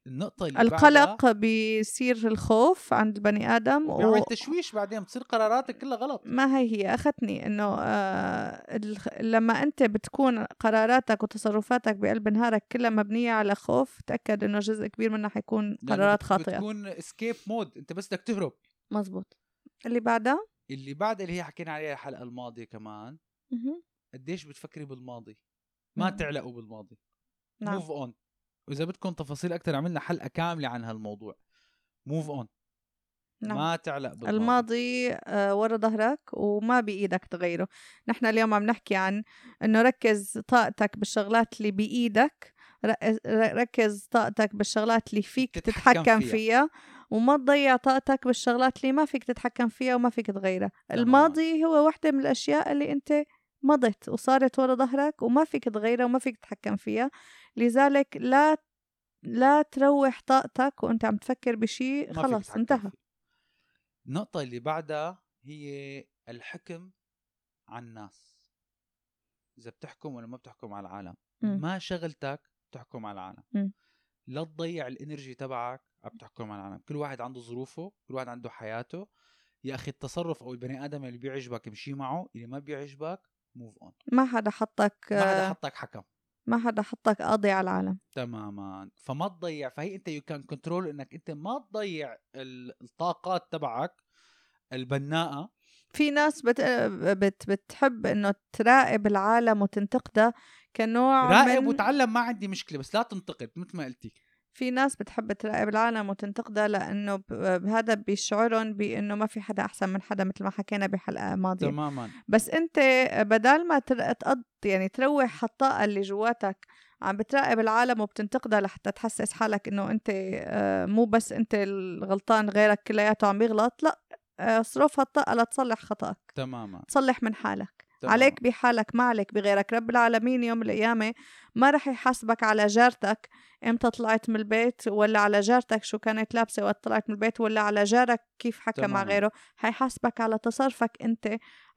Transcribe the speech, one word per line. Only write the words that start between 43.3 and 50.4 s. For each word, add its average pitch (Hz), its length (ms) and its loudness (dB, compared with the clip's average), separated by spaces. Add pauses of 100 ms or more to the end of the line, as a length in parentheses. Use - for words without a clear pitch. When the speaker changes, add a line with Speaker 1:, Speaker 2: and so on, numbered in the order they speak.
Speaker 2:
ركز 220 540 0
طاقتك 214 460 0
بالشغلات 220 540 0
اللي 208 120 -2
فيك - 360 -2
Speaker 1:
تتحكم - 440 4
Speaker 2:
تتحكم 220 180 6
Speaker 1:
فيها. 240 100 -2
Speaker 2:
فيها، 226 400 2 (400)
وما 240 260 4
تضيع 277 400 4
طاقتك 269 500 0
بالشغلات 254 500 2
اللي 262 160 -2
ما 302 120 4
فيك 269 200 -4
تتحكم 240 440 -2
فيها 254 260 -2
وما 247 160 2
فيك 226 160 -4
تغيرها. 196 440 -2 (180)